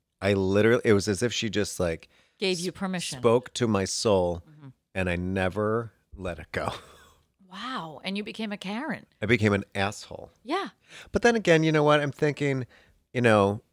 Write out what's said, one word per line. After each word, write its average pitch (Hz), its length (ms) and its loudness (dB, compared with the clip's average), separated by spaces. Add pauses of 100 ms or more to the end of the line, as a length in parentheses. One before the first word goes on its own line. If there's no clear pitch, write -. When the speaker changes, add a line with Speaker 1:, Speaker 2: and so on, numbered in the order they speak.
(220)
Speaker 1:
I 101 120 4
literally, 101 520 4
it 117 80 6
was 98 140 2
as 101 160 -2
if 117 100 -2
she 113 160 -4
just, 98 300 -4
like, 82 280 -4 (300)
Speaker 2:
Gave 185 220 -4
you 180 100 -6
Speaker 1:
s-, - 100 -14
Speaker 2:
permission. 180 400 -8
Speaker 1:
spoke 120 360 0
to 120 120 0
my 98 180 0
soul, 90 640 0
Speaker 2:
Mm-hmm. 147 180 -20 (280)
Speaker 1:
and 92 140 -2
I 87 60 0
never 98 760 -2 (240)
let 90 240 -10
it 76 120 -16
go. 78 260 -4
<laughs> - 60 -18 (680)
Speaker 2:
Wow. 196 540 -12
And 196 100 -6
you 208 80 -6
became 214 300 -10
a 202 40 -10
Karen. 214 480 -10 (160)
Speaker 1:
I 107 40 -6
became 107 260 4
an 98 140 0 (100)
asshole. - 560 -8 (140)
Speaker 2:
Yeah. 320 240 -4 (420)
Speaker 1:
But 202 100 -2
then 233 140 4
again, 170 280 4
you 160 100 2
know 156 100 4
what? 147 160 6
I'm 143 140 -2
thinking, 139 520 -2 (480)
you 127 60 0
know 107 420 6 (120)